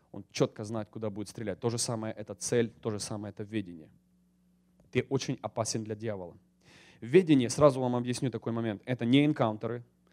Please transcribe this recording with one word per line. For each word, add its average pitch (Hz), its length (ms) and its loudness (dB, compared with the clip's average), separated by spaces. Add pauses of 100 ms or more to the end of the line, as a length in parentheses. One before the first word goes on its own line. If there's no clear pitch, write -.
(120)
он 101 200 -14
чётко 127 320 -2
знает, 107 260 -8
куда 110 200 -8
будет 101 200 -10
стрелять. 104 300 -8
То 120 100 -2
же 117 80 -4
самое — 110 400 -4
это 107 160 -12
цель, 117 360 0 (120)
то 117 100 -4
же 104 80 -4
самое — 104 380 -8
это 110 60 -8
ведение. 95 460 -8 (1040)
Ты 123 180 0
очень 135 320 -4
опасен 110 420 -6
для 107 120 -8
дьявола. 101 420 -10 (640)
Ведение, 139 500 6
сразу 143 300 6
вам 123 160 0
объясню 123 340 -2
такой 113 220 -6
момент, 113 340 -4
это 123 200 -4
не 139 200 6
энкаунтеры, 120 600 -2 (280)